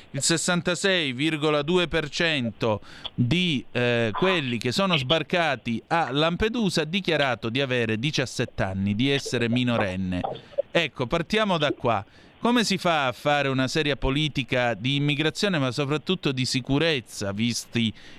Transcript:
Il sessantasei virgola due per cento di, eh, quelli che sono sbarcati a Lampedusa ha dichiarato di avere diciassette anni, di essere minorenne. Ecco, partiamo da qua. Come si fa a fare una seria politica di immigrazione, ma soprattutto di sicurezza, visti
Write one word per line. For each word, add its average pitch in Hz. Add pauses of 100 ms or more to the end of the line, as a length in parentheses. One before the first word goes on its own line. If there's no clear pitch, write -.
(120)
Il 135
sessantasei 175
virgola 151
due 175
per 156
cento 123 (320)
di, 151
eh, 120
quelli 151
che 120
sono 190
sbarcati 139
a 156
Lampedusa 175
ha 151
dichiarato 147
di 120
avere 120
diciassette 123
anni, 98
di 127
essere 123
minorenne. 101 (500)
Ecco, 156
partiamo 185
da 147
qua. 110 (340)
Come 240
si 185
fa 156
a 123
fare 147
una 131
seria 147
politica 131
di 131
immigrazione, 151
ma 131
soprattutto 147
di 127
sicurezza, 135
visti 113 (280)